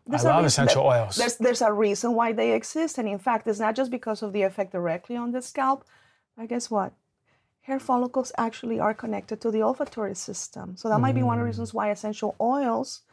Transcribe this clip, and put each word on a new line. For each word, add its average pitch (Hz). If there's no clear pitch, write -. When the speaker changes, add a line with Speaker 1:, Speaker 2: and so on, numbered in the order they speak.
Speaker 1:
there's 240
a -
Speaker 2:
love 170
Speaker 1:
reason 139
Speaker 2:
essential 135
Speaker 1:
that, 120
Speaker 2:
oils. 95
Speaker 1:
there's, 240
there's 240
a 220
reason 214
why 226
they 226
exist, 302
and 220
in 202
fact, 226
it's 208
not 220
just 254
because 226
of 208
the 208
effect 190
directly 175
on 240
the 254
scalp. 262
But 226
guess 240
what? 196
Hair 269
follicles 247
actually 226
are 214
connected 214
to 226
the 220
olfactory 226
system. 185
So 226
that 214
might 262
be 254
one 240
of -
the 240
Speaker 2:
Mm. 233
Speaker 1:
reasons 226
why 214
essential 214
oils, 247